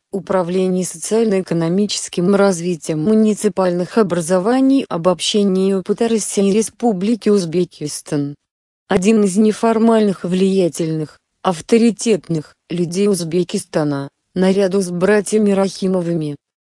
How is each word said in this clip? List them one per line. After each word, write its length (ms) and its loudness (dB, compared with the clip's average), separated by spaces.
"Управление 720 -2
социально-экономическим 1500 -2
развитием 680 0
муниципальных 960 0
образований 920 2
об 180 -2
общении 640 0
опыта 380 -2
России 400 0
и 20 2
Республики 800 0
Узбекистан". 1080 -2
Один 340 4
из 140 0
неформальных, 880 2
влиятельных, 920 0
авторитетных 1120 0
людей 380 -2
Узбекистана, 1000 -2
наряду 480 2
с 80 -4
братьями 640 2
Рахимовыми. 840 -2